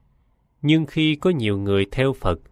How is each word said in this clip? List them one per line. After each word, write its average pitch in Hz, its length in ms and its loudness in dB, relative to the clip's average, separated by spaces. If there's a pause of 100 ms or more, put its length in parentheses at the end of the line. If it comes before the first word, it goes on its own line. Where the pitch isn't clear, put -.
(600)
Nhưng 156 240 2
khi 156 300 0
có 185 140 0
nhiều 110 280 0
người 98 340 0
theo 131 220 -2
Phật, 90 260 -4 (120)